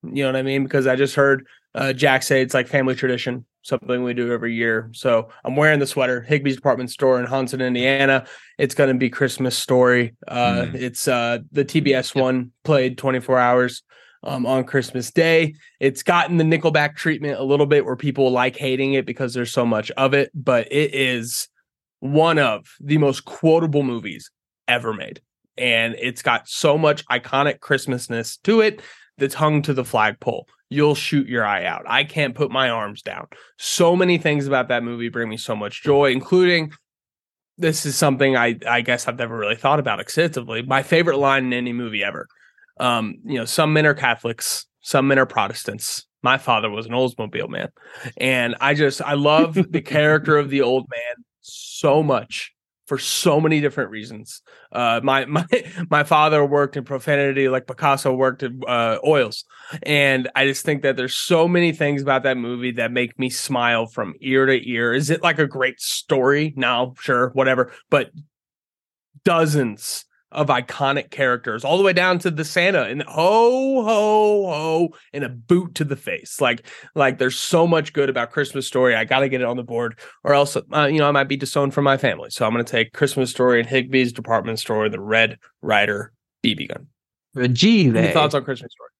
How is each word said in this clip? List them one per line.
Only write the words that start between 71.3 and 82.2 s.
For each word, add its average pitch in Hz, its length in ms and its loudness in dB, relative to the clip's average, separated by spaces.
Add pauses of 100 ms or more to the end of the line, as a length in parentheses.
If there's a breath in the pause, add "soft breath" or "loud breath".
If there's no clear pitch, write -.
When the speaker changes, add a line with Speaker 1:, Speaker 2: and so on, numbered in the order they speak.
Speaker 1:
all 156 140 2
the 196 60 4
way 190 100 6
down 180 240 4
to 180 140 -2
the 156 120 -4
Santa 170 420 2
and 131 180 -6
ho, 233 800 2
ho, 214 680 2
ho, 160 380 0 (240 soft breath)
and 143 100 -6
a 123 60 -6
boot 175 460 0
to - 80 -2
the 139 120 -4
face. - 460 -8
Like, 120 240 0 (300 loud breath)
like, 135 240 2
there's - 180 0
so 170 300 2
much 160 260 0
good 139 160 2
about 123 220 -4
Christmas 143 340 -4
Story. 127 300 2
I 110 100 0
gotta 131 240 2
get 127 120 -2
it 120 60 0
on 120 100 -4
the 123 60 -8
board, 117 360 -6 (240 loud breath)
or 143 100 2
else, 143 240 2
uh, 147 280 -2
you 151 120 0
know, 147 100 4
I 147 40 2
might 139 160 2
be 139 100 -2
disowned 139 380 -2
from 143 80 0
my 135 140 4
family. 110 340 -4